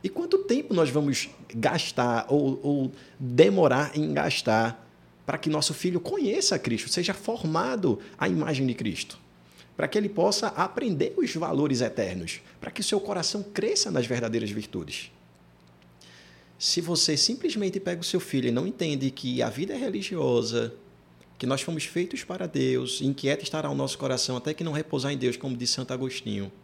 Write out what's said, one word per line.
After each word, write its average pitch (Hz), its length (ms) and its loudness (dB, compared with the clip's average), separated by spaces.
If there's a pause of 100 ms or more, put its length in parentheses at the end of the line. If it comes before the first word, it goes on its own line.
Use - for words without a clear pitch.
E 190 60 -2
quanto 339 300 2
tempo 269 360 2
nós 160 160 6
vamos 143 380 2 (260)
gastar 120 720 2
ou, 135 340 2
ou 143 300 0 (280)
demorar 143 760 6
em 151 160 0
gastar 117 760 2 (360)
para - 140 -4
que - 100 -2
nosso 151 240 0
filho 180 280 0
conheça 311 580 0
Cristo, 117 300 -2
seja 180 260 0
formado 185 880 0 (180)
à 156 100 0
imagem 151 380 0
de 120 80 0
Cristo, - 460 -6 (560)
para 160 100 0
que 175 100 -2
ele 208 120 2
possa 202 400 2
aprender 185 680 0
os 320 180 0
valores 147 460 2
eternos, 92 600 -2 (200)
para - 120 -10
que - 80 -8
o 196 40 -2
seu 208 140 0
coração 196 440 -2
cresça 214 460 0
nas 131 180 0
verdadeiras 113 440 -2
virtudes? - 600 -8 (1500)
Se - 220 2
você 160 360 2
simplesmente 208 640 0
pega 180 220 -4
o 170 40 -8
seu - 140 0
filho 131 300 0
e 117 40 2
não 131 140 2
entende 143 460 0
que 123 300 -2
a 113 60 2
vida 143 260 -4
é - 20 -6
religiosa, 131 1000 0 (640)
que 127 80 -4
nós 135 140 0
fomos 160 220 -4
feitos 175 400 -4
para 185 240 -6
Deus, 131 540 0
inquieta 139 420 0
estará 156 260 -4
o 143 60 -2
nosso 135 240 -2
coração 127 380 0
até 151 180 -2
que 170 80 -6
não 165 80 -2
repousar 143 400 -2
em 143 60 -2
Deus, 127 200 0
como 131 200 -4
diz 123 140 0
Santo 127 220 -2
Agostinho 113 600 -4 (120)